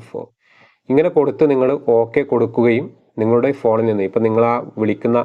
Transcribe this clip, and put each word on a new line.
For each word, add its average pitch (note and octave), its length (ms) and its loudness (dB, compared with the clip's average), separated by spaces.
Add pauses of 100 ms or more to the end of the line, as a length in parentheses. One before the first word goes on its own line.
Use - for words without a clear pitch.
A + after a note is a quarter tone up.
ഫോർ. - 160 -12 (640)
ഇങ്ങനെ D#3 260 2
കൊടുത്ത് C#3 260 0 (100)
നിങ്ങൾ C3 160 2 (300)
ഓക്കെ A#2 320 0
കൊടുക്കുകയും A#2 540 0 (360)
നിങ്ങളുടെ A#2+ 300 0 (120)
ഫോണിൽ A2+ 280 2
നിന്ന്, G2+ 180 -2
ഇപ്പം A2+ 200 -2
നിങ്ങൾ A2+ 240 2
ആ - 20 -2 (260)
വിളിക്കുന്ന A#2 420 0